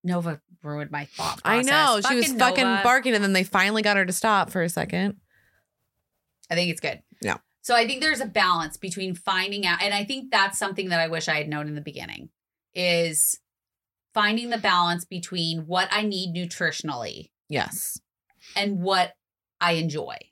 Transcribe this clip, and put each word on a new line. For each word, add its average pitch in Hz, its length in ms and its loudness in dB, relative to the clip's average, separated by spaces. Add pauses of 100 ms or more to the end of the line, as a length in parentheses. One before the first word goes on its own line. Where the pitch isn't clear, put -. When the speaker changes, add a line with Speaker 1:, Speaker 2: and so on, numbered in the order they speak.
Speaker 1:
Nova 170 380 -2 (220)
ruined 147 280 -8
my 143 140 -6
thought - 400 -6
Speaker 2:
I 220 160 4
Speaker 1:
process. 254 40 0 (380)
Speaker 2:
know. 254 60 2
She 269 60 2
was 240 100 4
Speaker 1:
Fucking 262 140 -2
Speaker 2:
fucking 262 240 4
Speaker 1:
Nova. 196 200 2
Speaker 2:
barking, 247 320 4
and 202 80 2
then 196 100 2
they 185 100 4
finally 202 380 2
got 208 160 4
her 190 80 4
to 180 80 -4
stop 202 360 2
for 185 120 -2
a 170 80 0
second. 185 480 -2 (1300)
Speaker 1:
I 170 60 -2
think 175 160 2
it's 165 100 -6
good. - 200 -6 (200)
Speaker 2:
Yeah. - 160 -2 (300)
Speaker 1:
So 240 80 4
I 226 100 6
think 226 160 -4
there's 214 200 0
a 262 40 -2
balance 180 520 0
between 185 360 -6
finding 190 520 -2
out, 175 160 0
and 202 120 0
I 202 120 -2
think 269 260 -8
that's 202 260 2
something 196 300 -4
that 170 140 2
I 165 80 0
wish 165 180 -4
I 156 80 0
had 151 140 -4
known 151 180 -6
in 151 80 -6
the 151 60 -8
beginning, - 480 -14 (440)
is 170 680 0 (720)
finding 220 380 0
the 233 60 -2
balance 175 460 2
between 165 640 -6
what 180 240 0
I 214 120 0
need 190 300 -4
nutritionally 156 1000 -6 (180)
Speaker 2:
Yes. - 500 -6 (560)
Speaker 1:
and 202 260 -2
what 180 340 2 (440)
I 170 140 2
enjoy. 160 420 -2 (160)